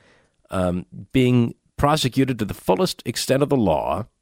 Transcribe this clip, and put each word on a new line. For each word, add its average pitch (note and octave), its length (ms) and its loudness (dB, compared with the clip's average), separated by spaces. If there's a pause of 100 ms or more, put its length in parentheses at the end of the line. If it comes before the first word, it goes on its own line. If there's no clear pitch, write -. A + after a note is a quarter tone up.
(500)
um, F2+ 360 -2 (280)
being B2 420 2 (220)
prosecuted C3+ 600 0
to A2 60 -2
the G2 100 -6
fullest - 520 -2
extent C3 360 -2
of D3 60 0
the C#3+ 80 0
law D#2+ 500 0 (160)